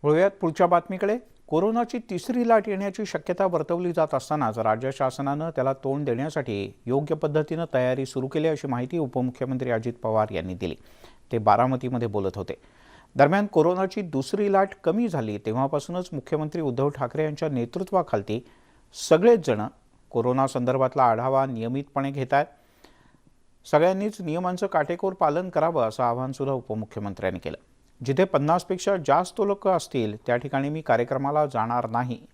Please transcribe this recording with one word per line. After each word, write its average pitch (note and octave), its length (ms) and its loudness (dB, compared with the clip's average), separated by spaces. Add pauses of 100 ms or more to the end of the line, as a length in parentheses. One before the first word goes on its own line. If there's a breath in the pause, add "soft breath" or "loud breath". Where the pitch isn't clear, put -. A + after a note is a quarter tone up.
वळूयात E3 280 4
पुढच्या F3 360 2
बातमीकडे. F#3 500 2 (300)
कोरोनाची A3+ 500 0
तिसरी A#3 500 -2
लाट A3 220 4
येण्याची G3+ 360 -4
शक्यता F#3+ 400 -2
वर्तवली F3 480 0
जात D#3 200 2
असतानाच C3 440 -2
राज्य A2+ 360 2
शासनानं C#3+ 560 -2
त्याला C3+ 240 0
तोंड C#3 320 -4
देण्यासाठी A#2+ 800 -4
योग्य C#3+ 300 0
पद्धतीनं D#3 580 -2
तयारी B2+ 320 0
सुरू C3 220 -4
केली, D#3 200 0
अशी D3+ 200 -2
माहिती C3 300 -4
उपमुख्यमंत्री B2+ 760 -2
अजित A#2 220 -2
पवार A2 380 0
यांनी F#2 220 -4
दिली. F2 220 -4 (560 soft breath)
ते A#2+ 60 -2
बारामतीमध्ये A#2+ 680 2
बोलत G2+ 280 -2
होते. G2 180 -8 (600 soft breath)
दरम्यान, E3+ 300 4
कोरोनाची F#3 560 2
दुसरी F#3 520 -2
लाट G3 160 4 (140)
कमी G#3+ 240 2
झाली A2+ 300 -2
तेव्हापासूनच C#3+ 720 -2
मुख्यमंत्री D3+ 500 -4
उद्धव C3+ 280 0
ठाकरे C#3 340 -4
यांच्या D#3 260 -2
नेतृत्वाखालती B2 1000 -2 (600 soft breath)
सगळेच F3+ 380 6
जण G#2+ 140 0 (480)
कोरोना B2+ 380 2
संदर्भातला C3 560 2
आढावा B2+ 420 4
नियमितपणे C3+ 680 -4
घेत C#3 220 -4
आहेत. C#3+ 140 2 (1200 soft breath)
सगळ्यांनीच F#3+ 500 2
नियमांचं F3+ 460 -4
काटेकोर F3 460 -2
पालन F3 360 0
करावं, D#3 380 2
असं A#2 160 -4
आवाहनसुद्धा C3 500 -2
उपमुख्यमंत्र्यांनी G#2 840 -6
केलं. - 180 -8 (480)
जिथे C#3 180 2
पन्नासपेक्षा F3+ 760 0
जास्त E3+ 480 0
लोक G3+ 220 0
असतील, B2 480 0
त्या A#2+ 220 -2
ठिकाणी C#3 320 -2
मी D#3 120 -6
कार्यक्रमाला C#3 640 2
जाणार A#2 440 -2
नाही, A#2+ 320 -4 (120)